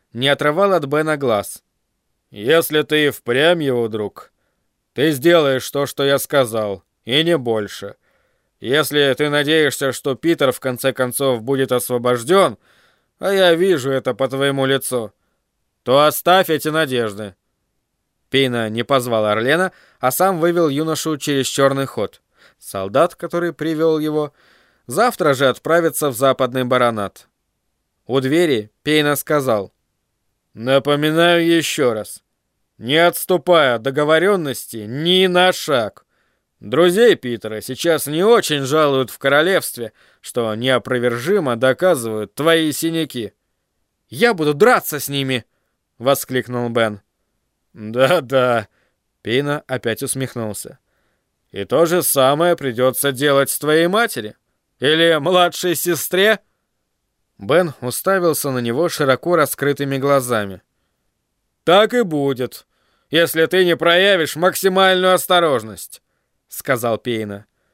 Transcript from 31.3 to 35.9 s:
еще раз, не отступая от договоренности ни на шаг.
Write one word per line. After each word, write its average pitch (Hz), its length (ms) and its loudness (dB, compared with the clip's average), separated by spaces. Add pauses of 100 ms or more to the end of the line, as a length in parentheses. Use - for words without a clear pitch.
еще 156 480 0
раз, - 280 -10 (540)
не 123 200 -4
отступая 165 800 2
от 110 60 -6
договоренности 147 1080 0
ни 170 380 0
на 180 260 2
шаг. 120 520 -4 (560)